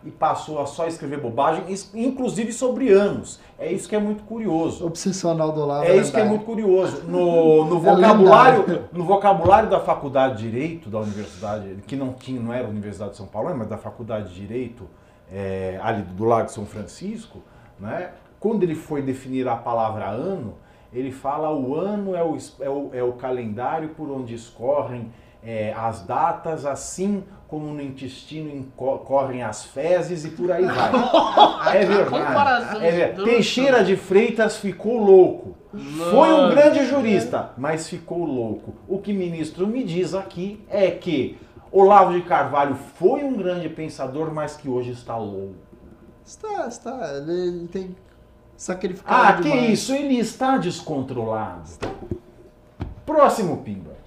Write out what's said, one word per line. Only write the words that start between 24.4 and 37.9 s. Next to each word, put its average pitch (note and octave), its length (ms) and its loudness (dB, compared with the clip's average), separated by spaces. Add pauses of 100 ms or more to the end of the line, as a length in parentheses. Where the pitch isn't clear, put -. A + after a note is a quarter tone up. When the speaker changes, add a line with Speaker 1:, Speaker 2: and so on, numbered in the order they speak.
Speaker 1:
é, G#2+ 340 -6
as A2+ 260 -6
datas, D#3 600 -2
assim F3+ 600 -6 (240)
como D3+ 240 -10
no D3 80 -10
intestino C#3 720 -12
inco-, C3 480 -6
correm C3+ 440 -2
as G#2+ 220 -8
fezes D#3+ 600 -2
e D#3 60 -10
por - 220 -4
aí F3 120 2
vai." - 280 0 (340)
Speaker 3:
<laughs> - 500 4
Speaker 1:
É G3+ 80 6
verdade. G3 260 2
Speaker 3:
Comparação C4 720 0
Speaker 1:
É E3 120 2
ver-, F3 160 2
Speaker 3:
esdrúxula. G3 260 -2
Speaker 1:
Teixeira B3 500 4
de F#3 120 2
Freitas A3 640 2
ficou G#3+ 440 -4
louco. F#3+ 540 6 (540)
Foi C4 220 8
um C#4+ 100 8
Speaker 3:
Nossa. B3 120 4
Speaker 1:
grande C#4+ 320 6
jurista, A3 720 0
mas D#3+ 300 -4
ficou F3 360 -8